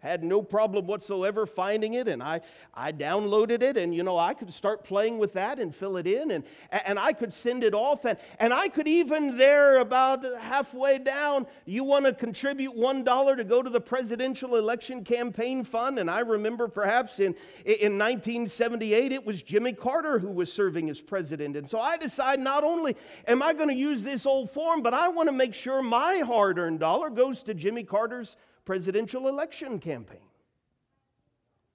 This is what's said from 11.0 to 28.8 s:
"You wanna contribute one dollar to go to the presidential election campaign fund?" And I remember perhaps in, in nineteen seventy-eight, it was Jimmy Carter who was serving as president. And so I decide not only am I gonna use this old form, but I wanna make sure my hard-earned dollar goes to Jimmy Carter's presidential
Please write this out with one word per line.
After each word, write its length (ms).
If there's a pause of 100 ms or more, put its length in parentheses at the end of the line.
"You 180
wanna 300
contribute 600
one 300
dollar 320
to 80
go 180
to 60
the 120
presidential 760
election 480
campaign 600
fund?" 340
And 120
I 100
remember 460
perhaps 540
in, 160 (300)
in 320
nineteen 500
seventy-eight, 640
it 140
was 160
Jimmy 320
Carter 440
who 120
was 200
serving 380
as 140
president. 560
And 100
so 100
I 200
decide 420
not 240
only 320 (300)
am 160
I 100
gonna 220
use 280
this 220
old 260
form, 300
but 140
I 140
wanna 240
make 200
sure 300
my 380
hard-earned 600
dollar 300
goes 320
to 100
Jimmy 320
Carter's 520 (280)
presidential 640